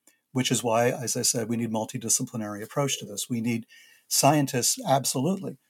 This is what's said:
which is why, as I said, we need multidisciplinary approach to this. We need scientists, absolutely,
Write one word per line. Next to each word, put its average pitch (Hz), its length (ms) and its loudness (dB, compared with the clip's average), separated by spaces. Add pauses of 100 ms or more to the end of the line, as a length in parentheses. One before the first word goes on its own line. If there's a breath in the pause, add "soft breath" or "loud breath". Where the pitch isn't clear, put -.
(320 soft breath)
which 127 180 2
is 120 120 0
why, 120 280 4
as 120 260 -4
I 123 60 -4
said, 110 260 0
we 117 80 0
need 113 160 -2
multidisciplinary 110 880 -2
approach 139 360 -2
to - 80 -12
this. 101 240 -8
We 120 100 -2
need 117 260 -2 (440 soft breath)
scientists, 139 680 4 (100)
absolutely, 151 680 0 (120)